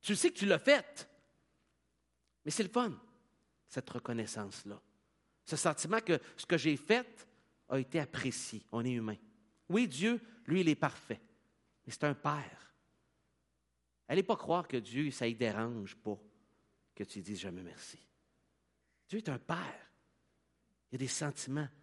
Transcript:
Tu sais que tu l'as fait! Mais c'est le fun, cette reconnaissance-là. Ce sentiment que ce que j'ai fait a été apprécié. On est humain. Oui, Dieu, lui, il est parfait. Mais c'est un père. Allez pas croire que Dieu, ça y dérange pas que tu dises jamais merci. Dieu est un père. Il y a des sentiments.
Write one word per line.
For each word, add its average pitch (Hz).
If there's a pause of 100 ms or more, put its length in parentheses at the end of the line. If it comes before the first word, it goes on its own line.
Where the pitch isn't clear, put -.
Tu 202
sais 339
que -
tu 196
l'as 180
fait! - (1400)
Mais 147
c'est 220
le 185
fun, 240 (720)
cette -
reconnaissance-là. 107 (640)
Ce -
sentiment 170
que 175 (180)
ce -
que 175
j'ai 147
fait - (420)
a 135
été 135
apprécié. -
On 117
est 127
humain. 110 (520)
Oui, 220
Dieu, 196 (260)
lui, 170
il 170
est 151
parfait. - (640)
Mais -
c'est -
un 147
père. - (1300)
Allez 185
pas 196
croire 175
que 135
Dieu, 123
ça 127
y 117
dérange 110
pas 104 (760)
que 104
tu -
dises 95
jamais 90
merci. - (1120)
Dieu 202
est 220
un 131
père. - (1000)
Il -
y -
a -
des 131
sentiments. 143 (140)